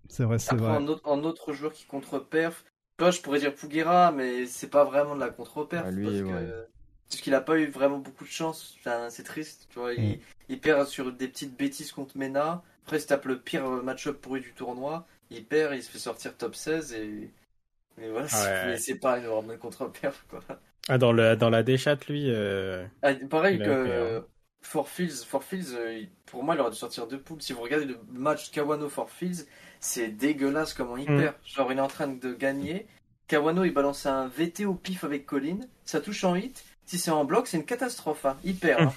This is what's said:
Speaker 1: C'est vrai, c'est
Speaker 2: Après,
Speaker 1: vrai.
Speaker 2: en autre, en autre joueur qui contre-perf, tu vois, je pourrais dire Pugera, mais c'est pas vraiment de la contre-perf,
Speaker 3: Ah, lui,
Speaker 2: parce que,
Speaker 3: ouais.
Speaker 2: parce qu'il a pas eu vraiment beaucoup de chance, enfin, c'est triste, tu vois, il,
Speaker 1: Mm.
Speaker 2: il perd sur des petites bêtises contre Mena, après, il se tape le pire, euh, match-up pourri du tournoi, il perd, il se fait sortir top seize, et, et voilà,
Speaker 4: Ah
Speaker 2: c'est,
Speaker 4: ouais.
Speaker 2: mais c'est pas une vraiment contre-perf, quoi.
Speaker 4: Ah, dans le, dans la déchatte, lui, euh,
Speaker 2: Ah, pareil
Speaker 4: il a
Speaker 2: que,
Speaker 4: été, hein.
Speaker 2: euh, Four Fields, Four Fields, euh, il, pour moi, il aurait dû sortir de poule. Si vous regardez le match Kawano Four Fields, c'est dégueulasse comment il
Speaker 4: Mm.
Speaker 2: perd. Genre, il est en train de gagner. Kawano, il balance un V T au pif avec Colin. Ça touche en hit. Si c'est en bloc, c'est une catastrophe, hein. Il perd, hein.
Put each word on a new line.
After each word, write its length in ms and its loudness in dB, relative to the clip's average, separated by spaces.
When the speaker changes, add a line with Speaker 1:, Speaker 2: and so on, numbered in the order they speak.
Speaker 1:
C'est 160 0
vrai, 140 4
c'est 140 -2
Speaker 2:
Après, 120 2
Speaker 1:
vrai. 120 2
Speaker 2:
en 100 0
autre, 180 -2
en 200 2
autre 280 -4
joueur 200 -6
qui 140 -20
contre-perf, 800 -2
tu 60 0
vois, 60 8
je 100 4
pourrais 200 2
dire 140 2
Pugera, 580 6
mais 340 -2
c'est 240 -10
pas 140 8
vraiment 320 2
de 40 -4
la 100 -2
contre-perf, 580 -6
Speaker 3:
Ah, 20 -2
lui, 140 -2
Speaker 2:
parce 140 0
que, 60 0
Speaker 3:
ouais. 280 -4
Speaker 2:
parce 120 -10
qu'il 120 0
a 60 6
pas 180 2
eu 80 2
vraiment 320 2
beaucoup 260 -14
de 60 -18
chance, 480 -6
enfin, 320 -4
c'est 140 -14
triste, 460 -12
tu 100 -16
vois, 140 -4
il, 160 0
Speaker 1:
Mm. 80 -4
Speaker 2:
il 100 -8
perd 260 4
sur 260 -6
des 140 -6
petites 320 -10
bêtises 320 -4
contre 280 -12
Mena, 440 -2
après, 140 -2
il 20 -6
se 80 -8
tape 160 0
le 160 -2
pire, 260 -4
euh, 160 -2
match-up 380 -6
pourri 220 -6
du 100 -18
tournoi, 540 -8
il 140 -14
perd, 300 2
il 80 -6
se 80 -16
fait 80 -16
sortir 380 -8
top 180 -6
seize, 380 -4
et, 380 -10
et 100 -10
voilà, 200 -4
Speaker 4:
Ah 60 0
Speaker 2:
c'est, 140 2
Speaker 4:
ouais. 160 0
Speaker 2:
mais 100 -2
c'est 240 -6
pas 180 2
une 80 -8
vraiment 300 -4
contre-perf, 720 -8
quoi. 120 -14
Speaker 4:
Ah, 80 6
dans 140 8
le, 240 8
dans 140 6
la 120 6
déchatte, 440 2
lui, 220 -2
euh, 560 0
Speaker 2:
Ah, 120 4
pareil 260 4
Speaker 4:
il 60 -2
a 20 0
Speaker 2:
que, 60 2
Speaker 4:
été, 80 0
hein. 40 0
Speaker 2:
euh, 220 -2
Four 260 -4
Fields, 380 -4
Four 180 -4
Fields, 300 -8
euh, 240 -6
il, 100 -12
pour 180 -12
moi, 120 2
il 80 2
aurait 80 0
dû 80 -8
sortir 280 -8
de 120 -8
poule. 240 -14
Si 100 -6
vous 80 -8
regardez 240 0
le 140 -6
match 400 -2
Kawano 380 -2
Four 220 -8
Fields, 340 -6
c'est 300 -4
dégueulasse 640 0
comment 240 -6
il 140 -6
Speaker 4:
Mm. 100 6
Speaker 2:
perd. 140 2
Genre, 260 0
il 60 -2
est 60 2
en 40 2
train 220 -4
de 240 -6
gagner. 540 -2
Kawano, 360 4
il 100 4
balance 320 2
un 220 2
V 200 0
T 160 -4
au 80 2
pif 320 -6
avec 220 -4
Colin. 320 -2
Ça 160 -2
touche 240 -4
en 100 4
hit. 300 -4
Si 100 -6
c'est 140 0
en 160 4
bloc, 200 4
c'est 120 -2
une 80 -4
catastrophe, 580 -4
hein. 180 0
Il 140 -2
perd, 240 4
hein. 160 6